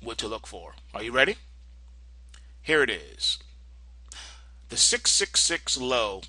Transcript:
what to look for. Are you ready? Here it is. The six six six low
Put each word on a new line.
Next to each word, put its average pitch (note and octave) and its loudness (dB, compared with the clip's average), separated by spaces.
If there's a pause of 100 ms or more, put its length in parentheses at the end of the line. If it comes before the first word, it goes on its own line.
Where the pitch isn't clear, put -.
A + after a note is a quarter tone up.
what A2+ -8
to A2+ -4
look A2 -6
for. E2+ -14 (200)
Are G#2+ -6
you A#2 -4
ready? C#3 4 (1300)
Here D3+ 4
it B2 6
is. D2+ -2 (1300)
The A2+ -6
six - 4
six - 2
six - 0
low A#2 0